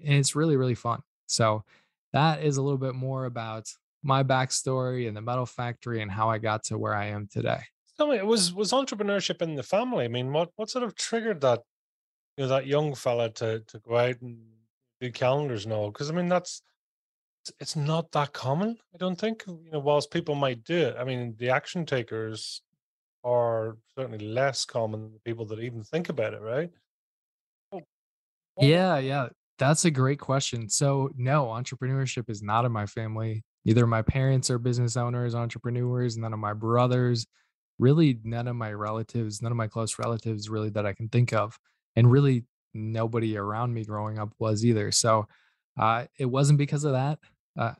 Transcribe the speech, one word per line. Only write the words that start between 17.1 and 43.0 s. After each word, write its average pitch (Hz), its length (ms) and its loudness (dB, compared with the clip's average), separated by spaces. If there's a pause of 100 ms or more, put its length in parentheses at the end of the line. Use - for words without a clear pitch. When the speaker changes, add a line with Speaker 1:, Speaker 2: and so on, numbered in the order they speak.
Speaker 2:
it's - 160 -10
not 156 360 -2
that 143 200 0
common, 190 460 -2 (160)
I 175 40 -20
don't 185 180 -2
think. 220 300 -4
You 165 260 -16
know, 151 60 -4
whilst 147 320 2
people 170 240 -2
might 131 300 -2
do 165 120 -2
it, 127 220 2
I 123 60 -6
mean, 123 340 -4
the 123 120 0
action 147 360 -2
takers 110 760 -6 (600)
are 117 560 0 (180)
certainly 120 220 -8
less 120 460 0
common 110 380 -2
than 110 100 -16
the 107 80 -20
people 117 260 -6
that 107 140 -10
even 117 240 -8
think 170 240 -4
about 110 260 -2
it, 107 80 -12
right? 131 280 -4 (1040)
Oh, 185 100 -10 (720)
what - 120 4
Speaker 1:
Yeah, 170 320 4
yeah. 135 300 -2 (300)
That's 143 260 4
a 175 60 4
great 135 280 2
question. 123 500 -2
So, 139 480 0
no, 131 300 2
entrepreneurship 127 800 -4
is 104 140 -8
not 110 220 2
in 123 80 0
my 104 140 -2
family. 110 580 -6 (200)
Neither 117 220 6
my 113 160 2
parents 131 480 2
are 123 80 0
business 120 380 0
owners, 120 380 -2
entrepreneurs, 123 800 -2
none 113 160 -6
of 107 80 -6
my 104 140 -2
brothers, 120 720 4 (520)
really 139 460 6
none 117 240 -4
of 120 80 -4
my 110 160 -6
relatives, 107 680 -4
none 117 100 -2
of 120 40 0
my 110 120 0
close 110 300 -4
relatives 113 500 -4
really 107 220 -2
that 104 160 -2
I 98 60 -2
can 110 160 -8
think 120 240 4
of. 110 260 0 (380)
And 117 140 8
really 131 360 6 (280)
nobody 113 600 -2